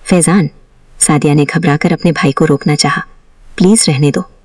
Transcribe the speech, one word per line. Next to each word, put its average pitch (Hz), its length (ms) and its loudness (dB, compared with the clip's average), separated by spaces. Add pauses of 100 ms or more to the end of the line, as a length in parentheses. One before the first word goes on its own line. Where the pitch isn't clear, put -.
"फैजान," 180 460 2 (480)
सादिया 147 360 0
ने 147 100 2
घबराकर 165 480 -2
अपने 160 200 0
भाई 143 200 -2
को 160 120 0
रोकना 151 300 0
चाहा, - 300 -2 (520)
"प्लीज 196 320 2
रहने 143 220 0
दो।" - 200 -6 (140)